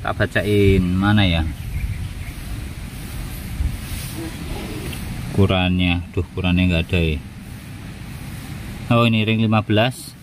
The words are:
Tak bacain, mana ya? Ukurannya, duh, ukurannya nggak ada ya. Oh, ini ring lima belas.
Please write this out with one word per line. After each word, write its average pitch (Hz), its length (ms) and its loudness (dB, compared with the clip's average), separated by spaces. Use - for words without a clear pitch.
Tak 107 160 -4
bacain, 101 640 4
mana 98 400 4
ya? 82 240 4
Ukurannya, 90 640 4
duh, 85 80 -2
ukurannya 90 400 2
nggak 85 240 4
ada 87 120 2
ya. 73 80 -4
Oh, 117 160 6
ini 113 160 4
ring 110 240 2
lima 107 160 4
belas. 110 600 2